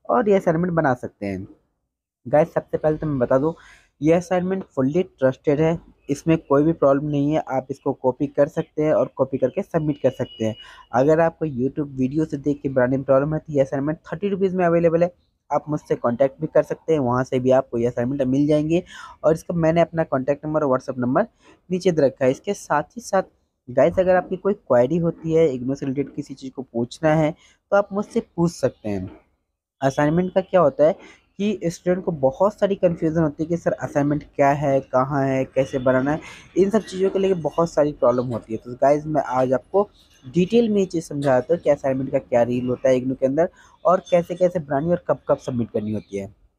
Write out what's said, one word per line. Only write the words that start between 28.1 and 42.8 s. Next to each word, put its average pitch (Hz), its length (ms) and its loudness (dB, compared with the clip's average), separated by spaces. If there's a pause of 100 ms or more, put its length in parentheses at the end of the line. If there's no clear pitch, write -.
पूछ 170 160 0
सकते - 360 -4
हैं। 95 220 -4 (720)
assignment 151 520 0
का 190 60 2
क्या 185 200 2
होता 147 260 4
है 175 60 4 (460)
कि 208 260 -2
स्टूडेंट 180 400 -2
को 180 80 -4
बहुत 170 460 0
सारी 202 160 0
confusion 170 480 0
होती 151 200 -2
है 156 60 -6
कि 170 80 -2
सर 170 160 -2
assignment 147 520 -2 (120)
क्या 139 140 4
है, 143 300 0
कहाँ 135 440 0
है, 135 200 0
कैसे 135 340 -2
बनाना 131 320 0
है, 156 100 -2 (360)
इन 196 140 4
सब 202 120 0
चीज़ों 185 280 -2
के 190 80 -2
लिए 190 160 2
बहुत 165 360 -2
सारी 147 220 0
problem 123 340 2
होती 110 260 -6
है। 110 120 -6
तो 120 100 -12
guys, 147 320 2
मैं 151 160 -2
आज 127 300 0
आपको 190 360 0 (360)
detail 180 440 2
में 208 120 0
ये 190 60 0
चीज़ 165 180 -6
समझाता 143 500 0
हूँ 175 80 -4
कि 156 80 0
assignment 135 400 -2
का 143 80 0
क्या 123 240 0
rule 123 260 -2
होता 127 200 0